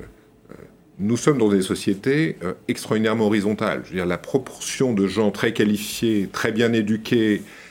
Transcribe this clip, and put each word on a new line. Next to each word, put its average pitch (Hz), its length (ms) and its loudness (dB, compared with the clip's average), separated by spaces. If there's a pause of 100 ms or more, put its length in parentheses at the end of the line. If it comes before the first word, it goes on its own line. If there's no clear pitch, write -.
(1000)
nous 107 180 0
sommes 143 220 2
dans 110 100 4
des 98 140 4
sociétés, 110 800 0
euh, 90 120 -6 (120)
extraordinairement 113 600 0
horizontales. 101 580 0
Je - 60 -20
veux 87 60 -8
dire, 90 100 -2
la 87 120 -2
proportion - 760 -4
de 98 120 2
gens 104 240 2
très 113 220 -2
qualifiés, 107 800 0
très - 180 -2
bien 113 220 2
éduqués, 110 720 2 (280)